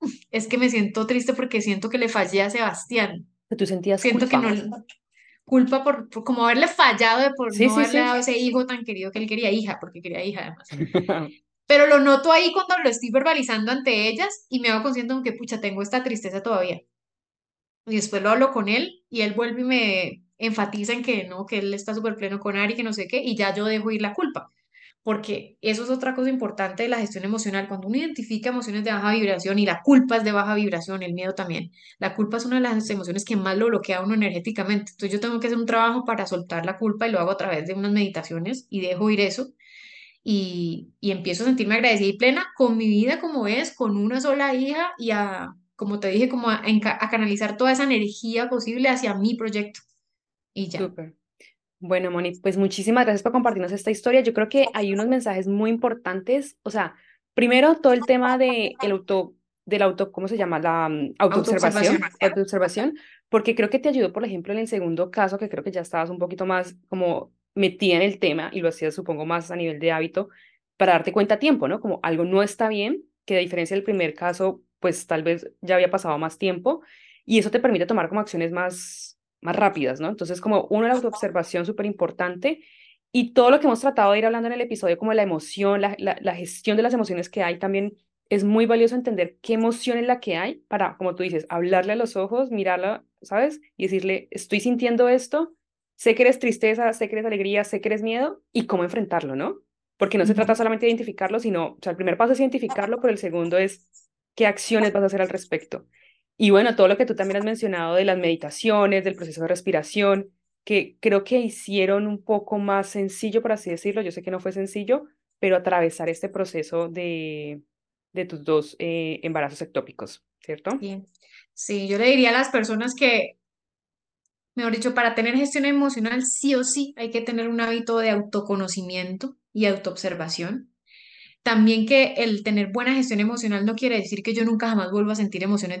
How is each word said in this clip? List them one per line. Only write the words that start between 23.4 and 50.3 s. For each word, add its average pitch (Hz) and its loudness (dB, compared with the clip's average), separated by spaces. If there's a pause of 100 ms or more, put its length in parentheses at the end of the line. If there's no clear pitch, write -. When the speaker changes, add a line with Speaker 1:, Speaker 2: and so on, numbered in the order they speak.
Speaker 1:
yo 208 -4
dejo 220 -2
ir 208 -4
la 208 -4
culpa. 294 -6 (520)
Porque 214 -6
eso 220 -2
es 240 -4
otra 262 -2
cosa 262 0
importante 208 -4
de 240 -2
la 240 -2
gestión 202 -6
emocional. 196 -4
Cuando 190 -8
uno 233 -2
identifica 247 -4
emociones 226 -4
de 220 -2
baja 208 0
vibración, 196 0
y 208 4
la 175 0
culpa 254 6
es 214 0
de 208 0
baja 202 0
vibración, 190 -2
el 175 -6
miedo 185 -4
también, 170 -8 (280)
la 190 -4
culpa 214 -2
es 240 -6
una 247 -2
de 254 2
las 220 -2
emociones 190 -4
que 220 -2
más 190 -2
lo 226 2
bloquea 196 -2
a 185 -4
uno 208 0
energéticamente. 202 -2
Entonces 196 -8
yo 208 -2
tengo 233 -4
que 240 -2
hacer 233 -2
un 233 -2
trabajo 226 2
para 208 -4
soltar 175 -6
la 185 -6
culpa 214 -2
y 226 -4
lo 190 0
hago 170 0
a 196 -4
través 165 -4
de 190 -6
unas 202 -2
meditaciones 196 -4
y 202 -6
dejo 180 -2
ir 202 2
eso. 233 -4 (680)
Y, 180 -4
y 202 -4
empiezo 180 -4
a 254 -2
sentirme 226 2
agradecida 220 4
y 202 -2
plena 269 2 (100)
con 226 4
mi 220 0
vida 240 2
como 285 -2
es, 247 -2
con 208 -2
una 226 0
sola 277 0
hija 277 -2
y 226 -4
a, 185 -4 (200)
como 202 -4
te 202 -4
dije, 220 4
como 233 -2
a, 214 0
enca-, 214 2
a 214 -2
canalizar 208 0
toda 262 4
esa 262 2
energía 233 -2
posible 247 0
hacia 247 0
mi 208 0
proyecto. 208 -6 (760)